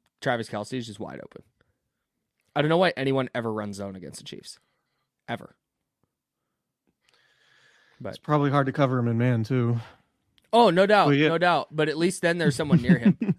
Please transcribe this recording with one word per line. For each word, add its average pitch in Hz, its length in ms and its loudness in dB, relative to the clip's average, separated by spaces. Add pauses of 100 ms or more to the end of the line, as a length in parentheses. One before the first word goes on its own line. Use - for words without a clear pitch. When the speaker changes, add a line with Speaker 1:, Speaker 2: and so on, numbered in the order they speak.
(200)
Speaker 1:
Travis 120 300 -4
Kelce 107 240 -8
is 120 140 -8
just 107 120 -16
wide 71 240 -12
open. - 200 -20 (1120)
I 147 80 -2
don't 147 80 0
know 165 80 2
why 180 200 2
anyone 135 360 -2
ever 113 200 -4
runs 104 240 -8
zone 98 180 -8
against 82 220 -16
the - 80 -20
Chiefs. - 340 -18 (720)
Ever. - 260 -12 (2500)
But 113 80 -12
Speaker 2:
It's 123 80 -14
probably 143 340 0
hard 139 140 2
to 131 80 -4
cover 131 240 0
him 120 100 0
in 117 100 0
man, 120 260 2
too. 120 360 0 (720)
Speaker 1:
Oh, 226 200 6
no 190 140 4
doubt, 196 220 4
Speaker 2:
Well, 143 80 4
yeah. 151 140 2
Speaker 1:
no 165 80 0
doubt. 170 340 2
But 151 180 0
at 147 80 -4
least 175 240 0
then 175 160 0
there's 147 180 2
someone 156 260 2
near 127 160 4
him. 139 200 -4 (220)